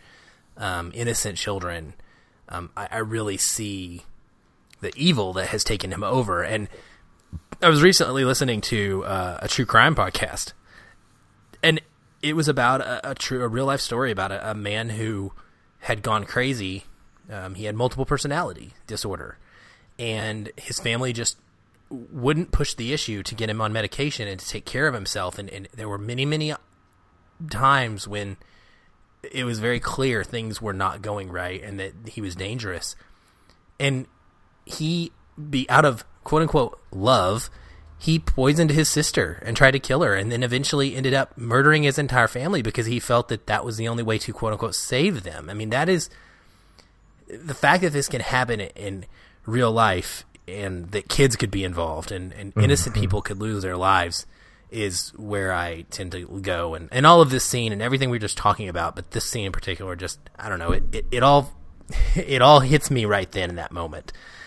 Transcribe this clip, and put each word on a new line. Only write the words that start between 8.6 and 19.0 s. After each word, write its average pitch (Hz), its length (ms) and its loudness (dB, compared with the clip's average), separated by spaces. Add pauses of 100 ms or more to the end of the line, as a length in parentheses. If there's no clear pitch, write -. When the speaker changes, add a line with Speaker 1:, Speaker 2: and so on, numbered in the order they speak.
Speaker 1:
to, 101 420 -2
uh, 92 380 -4
a - 60 -4
true - 160 0
crime 123 300 6
podcast, - 580 -2 (1120)
and 156 180 4 (420)
it 147 120 -2
was 160 140 2
about 131 340 2
a, - 280 -6
a 135 40 -8
true, 127 280 -4
a 120 60 0
real 120 180 -2
life 139 140 0
story 123 300 -2
about 98 220 -2
a, 98 180 -6
a 107 40 -6
man 107 360 -4
who 107 420 -6 (480)
had 110 220 -4
gone 107 220 0
crazy. 117 600 -4 (460)
Um, 95 240 -12
he 104 100 -12
had 104 100 -6
multiple 123 300 -2
personality 143 680 -4 (140)
disorder, 98 520 -8 (600)